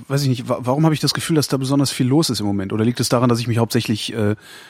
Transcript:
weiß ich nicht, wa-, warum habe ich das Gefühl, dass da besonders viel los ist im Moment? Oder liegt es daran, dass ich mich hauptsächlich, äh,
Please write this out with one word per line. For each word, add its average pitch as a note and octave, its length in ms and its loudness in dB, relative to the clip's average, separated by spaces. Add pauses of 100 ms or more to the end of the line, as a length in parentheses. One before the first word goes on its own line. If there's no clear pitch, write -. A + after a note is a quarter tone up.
weiß C#3 160 -2
ich C3+ 60 0
nicht, A#2+ 200 -2
wa-, B2 120 -2
warum B2+ 240 0
habe D#3 100 4
ich - 40 -4
das C#3+ 140 0
Gefühl, D#3+ 220 -2
dass C#3+ 120 2
da C#3+ 100 -2
besonders C3+ 340 0
viel C3 160 0
los C#3+ 240 2
ist G2 80 -2
im G#2 80 -2
Moment? G2 260 -4
Oder A2 100 0
liegt A#2+ 160 0
es A#2+ 100 -2
daran, B2 200 4
dass A#2 100 2
ich B2 80 -6
mich A2+ 120 0
hauptsächlich, A2+ 560 -2
äh, G#2 200 0 (340)